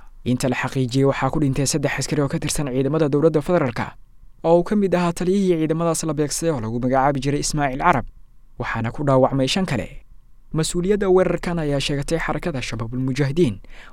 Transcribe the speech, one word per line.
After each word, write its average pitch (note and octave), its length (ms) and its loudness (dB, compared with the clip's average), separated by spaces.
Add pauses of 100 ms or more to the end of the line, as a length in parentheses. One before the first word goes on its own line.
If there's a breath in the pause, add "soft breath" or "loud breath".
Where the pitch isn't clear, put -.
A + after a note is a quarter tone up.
(240)
Inta B2 240 0
la B2+ 80 -2
xaqiijiyey, C3 500 0
waxaa C3+ 240 0
ku - 100 -2
dhintay C#3 260 0
saddex C#3+ 320 0
askari C#3+ 240 -2
oo C#3 60 0
ka E3 100 -4
tirsan D3 280 -4
ciidamada C#3 420 0
dowladda D3+ 320 4
federaalka, C#3+ 540 -2 (500)
oo E3 140 4
uu F3 60 0
ka G#3+ 120 -2
mid G3 180 2
ahaa F3 180 2
taliyihii F#3 500 2
ciidamadaas D#3+ 420 0
la D#3+ 100 -2
beegsaday D3+ 360 -2
oo C#3+ 100 -2
lagu A2+ 220 -4
magacaabi C3 380 2
jiray C#3+ 200 -2
Ismaaciil C#3+ 380 -2
Carab, D#3 260 2 (540)
waxaana A#2 320 -4
ku D3 160 -6
dhaawacmay C3 420 4
shan F#3+ 180 0
kale. - 360 -6 (500)
Mas-uuliyadda F3+ 560 0
weerarkan F3+ 500 4
ayaa C#3+ 220 0
sheegatay C#3+ 380 -2
xarakada D#3 440 -4
Shabaabul A#2 380 -6
Mujaahidiin, C3+ 600 2 (320 loud breath)